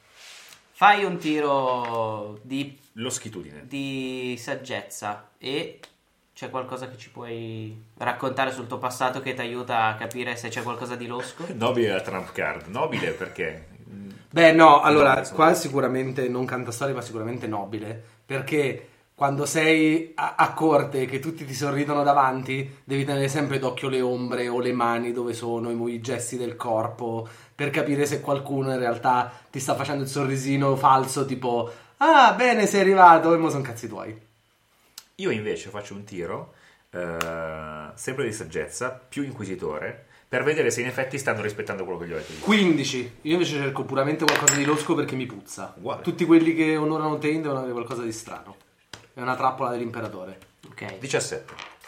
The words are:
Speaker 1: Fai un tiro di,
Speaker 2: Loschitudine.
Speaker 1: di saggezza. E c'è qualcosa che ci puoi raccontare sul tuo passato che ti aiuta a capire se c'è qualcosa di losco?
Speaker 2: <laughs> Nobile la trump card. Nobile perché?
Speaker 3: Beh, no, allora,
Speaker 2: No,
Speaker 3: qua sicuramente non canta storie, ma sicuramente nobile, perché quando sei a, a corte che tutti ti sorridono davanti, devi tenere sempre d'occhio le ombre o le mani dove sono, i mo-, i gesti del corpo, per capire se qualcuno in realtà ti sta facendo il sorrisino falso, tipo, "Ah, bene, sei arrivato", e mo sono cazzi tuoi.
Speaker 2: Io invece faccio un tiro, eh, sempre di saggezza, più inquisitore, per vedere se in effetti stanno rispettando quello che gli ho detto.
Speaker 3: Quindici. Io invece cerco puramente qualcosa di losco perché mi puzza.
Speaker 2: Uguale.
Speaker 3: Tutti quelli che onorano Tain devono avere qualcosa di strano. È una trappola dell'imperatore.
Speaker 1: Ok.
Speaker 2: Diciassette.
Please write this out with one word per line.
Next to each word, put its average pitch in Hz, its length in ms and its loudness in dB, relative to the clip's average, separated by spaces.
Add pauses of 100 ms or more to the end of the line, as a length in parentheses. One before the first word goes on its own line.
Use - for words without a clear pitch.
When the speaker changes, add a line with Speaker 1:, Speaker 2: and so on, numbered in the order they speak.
(720)
Speaker 1:
Fai 202 320 6
un 180 160 -2
tiro 123 1200 0
di, 135 340 -8 (180)
Speaker 2:
Loschitudine. 90 720 -10
Speaker 1:
di 131 720 -6
saggezza. 117 960 -8
E 143 420 -8 (540)
c'è 127 160 -14
qualcosa 127 400 -8
che 123 80 -18
ci - 140 -20
puoi 113 680 -10 (180)
raccontare 127 540 -2
sul 127 140 -10
tuo 120 140 -8
passato 131 420 -2
che 131 140 -6
ti 120 60 -8
aiuta 120 440 -2
a 110 100 0
capire 117 400 -6
se 117 140 -10
c'è 113 140 -8
qualcosa 120 320 -8
di 120 100 -10
losco? 123 440 -8
Speaker 2:
<laughs> 185 40 -10
Nobile 117 360 2
la 95 120 0
trump 92 300 -8
card. 78 340 -4
Nobile 101 460 -4
perché? 80 560 -8 (640)
Speaker 3:
Beh, 160 220 8
no, 156 280 10
allora, 143 400 6
Speaker 2:
No, - 140 -10
Speaker 3:
qua 160 180 6
sicuramente 131 760 -2
non 123 160 -2
canta 123 260 -6
storie, 135 240 -4
ma 123 60 -6
sicuramente 113 440 -8
nobile, 107 560 -8 (240)
perché 135 600 -2 (300)
quando 139 320 0
sei 160 680 4
a, - 220 -4
a - 160 4
corte 139 520 2
che 131 140 -6
tutti 156 260 -8
ti 135 100 -10
sorridono 143 480 0
davanti, 135 840 2
devi 139 180 -2
tenere 139 240 0
sempre 139 320 0
d'occhio 131 300 -2
le 131 120 0
ombre 123 460 -2
o 120 120 -2
le 123 120 0
mani 120 400 0
dove 120 220 -4
sono, 117 380 -4
i - 40 -4
mo-, 117 140 -4
i 117 100 -6
gesti 120 380 -6
del 117 180 -6
corpo, 113 720 -4 (260)
per 143 180 -4
capire 143 340 0
se 143 160 -2
qualcuno 135 500 -2
in 131 80 -2
realtà 123 500 0 (220)
ti 139 80 -10
sta 135 160 -2
facendo 139 280 -4
il 135 60 -6
sorrisino 135 680 0
falso, 135 480 4
tipo, 120 440 -2 (280)
"Ah, 277 400 10
bene, 226 300 4
sei 202 140 2
arrivato", 175 520 10
e 165 40 6
mo 160 120 2
sono 139 140 -2
cazzi 117 260 -10
tuoi. 104 280 -12 (1000)
Speaker 2:
Io 190 160 -2
invece 104 380 -4
faccio 101 260 -12
un 101 100 -14
tiro, 92 480 -8 (380)
eh, 82 1040 -6
sempre 131 280 -6
di 113 80 -2
saggezza, 95 600 -8
più - 320 -10
inquisitore, 92 840 -8 (240)
per 127 140 -2
vedere 147 280 2
se 113 80 -2
in 120 80 -2
effetti 131 300 -4
stanno 113 240 -2
rispettando 101 420 -6
quello 90 160 -6
che 85 80 -8
gli 82 60 -8
ho - 40 -6
detto. 78 160 -10 (120)
Speaker 3:
Quindici. 143 800 2
Io 151 100 0
invece 165 240 0
cerco 139 260 -4
puramente 139 400 0
qualcosa 143 320 4
di 143 80 0
losco 151 320 0
perché 135 220 -2
mi 127 80 -4
puzza. - 500 -14
Speaker 2:
Uguale. 107 280 -8
Speaker 3:
Tutti 170 200 -2
quelli 165 320 8
che 156 220 2
onorano 151 400 0
Tain 151 240 -2
devono 143 180 -4
avere 127 140 -6
qualcosa 117 300 -6
di 113 100 -4
strano. - 420 -14 (560)
È 127 100 -14
una 127 140 -2
trappola 131 360 0
dell'imperatore. 110 640 -8 (320)
Speaker 1:
Ok. 95 300 -14
Speaker 2:
Diciassette. - 540 -4 (340)